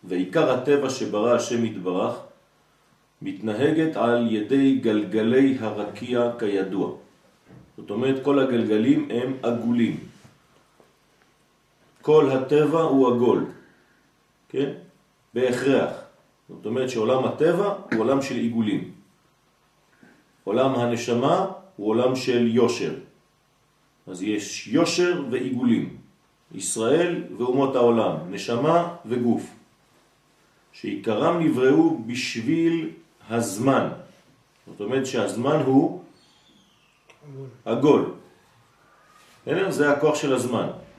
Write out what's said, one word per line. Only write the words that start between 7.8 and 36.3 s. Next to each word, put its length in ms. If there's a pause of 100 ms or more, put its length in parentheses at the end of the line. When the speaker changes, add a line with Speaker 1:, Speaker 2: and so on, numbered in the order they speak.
Speaker 1:
אומרת, 340
כל 160
הגלגלים 720
הם 220 (100)
עגולים. 540 (2000)
כל 300
הטבע 500
הוא 340
עגול, 300 (1040)
כן? 220 (600)
בהכרח. 580 (580)
זאת 160
אומרת 240
שעולם 360
הטבע 480 (180)
הוא 80
עולם 220
של 140
עיגולים. 560 (1500)
עולם 320
הנשמה 720 (280)
הוא 140
עולם 260
של 400
יושר. 380 (1120)
אז 160
יש 440
יושר 640
ועיגולים. 680 (580)
ישראל 680 (140)
ואומות 380
העולם, 400 (140)
נשמה 680 (100)
וגוף, 380 (1300)
שעיקרם 640
נבראו 680
בשביל 840 (400)
הזמן. 600 (800)
זאת 140
אומרת 240
שהזמן 600
הוא 360 (1200)